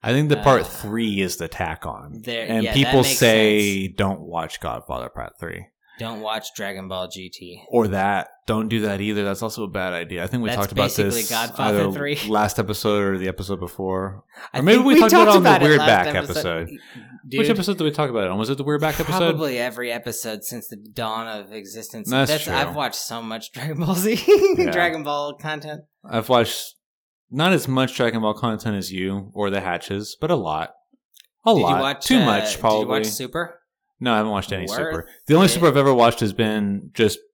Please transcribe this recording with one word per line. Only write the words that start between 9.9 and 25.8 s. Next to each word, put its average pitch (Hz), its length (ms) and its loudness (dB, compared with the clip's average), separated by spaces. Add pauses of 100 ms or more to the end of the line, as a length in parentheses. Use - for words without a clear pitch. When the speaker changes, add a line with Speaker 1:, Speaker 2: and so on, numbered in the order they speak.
Speaker 1:
idea. 85 320 -6
I - 20 -4
think 123 160 -2
we 110 60 -2
Speaker 2:
That's 120 120 -2
Speaker 1:
talked 101 120 -2
about 104 120 0
Speaker 2:
basically 101 260 0
Speaker 1:
this 110 200 -4
Speaker 2:
Godfather 113 520 0
Speaker 1:
either 98 100 0
Speaker 2:
Three. 143 260 -4 (100)
Speaker 1:
last 107 300 0
episode 104 460 0
or 98 140 0
the 92 100 -4
episode 92 320 -6
before. 95 640 -6 (300)
Speaker 2:
I 131 60 -2
Speaker 1:
Or - 20 0
maybe 202 160 8
Speaker 2:
think 262 80 4
Speaker 1:
we 277 80 6
Speaker 2:
we 330 60 10
Speaker 1:
talked - 120 8
about 349 100 8
it - 40 0
Speaker 2:
talked 208 100 8
Speaker 1:
on 180 60 6
the - 80 6
Speaker 2:
about 185 120 6
it 151 60 6
Speaker 1:
Weird 151 120 6
Speaker 2:
last 151 80 2
Speaker 1:
Back 92 280 4
Speaker 2:
episode. 87 460 -4
Speaker 1:
episode. - 160 -12 (500)
Speaker 2:
Dude, 131 100 -4
Speaker 1:
Which 220 120 2
episode 196 280 -2
did 165 60 -2
we 151 60 2
talk 147 200 -2
about 110 140 0
it 90 60 0
on? 95 80 -2
Was 110 100 -2
it 135 80 -2
the 135 80 -6
Weird 147 160 0
Back 156 180 -2
episode? 165 200 -2 (140)
Speaker 2:
probably 143 260 -2
every 120 340 -4
episode 113 500 -8
since 120 260 -10
the 110 80 -16 (180)
dawn 113 340 -6
of 104 240 -12
existence. 107 580 -12
Speaker 1:
That's 135 200 2
Speaker 2:
That's, 151 140 0
Speaker 1:
true. 170 100 -6
Speaker 2:
I've 165 200 -2
watched 135 220 -4
so 117 260 -8
much 110 300 -12
<laughs> - 0 -
Dragon 143 260 -8
Ball 170 160 0
Z, 202 300 0 (320)
Speaker 1:
Yeah. 359 160 2
Speaker 2:
Dragon 170 320 -2
Ball 147 320 -4
content. 151 460 -10 (220)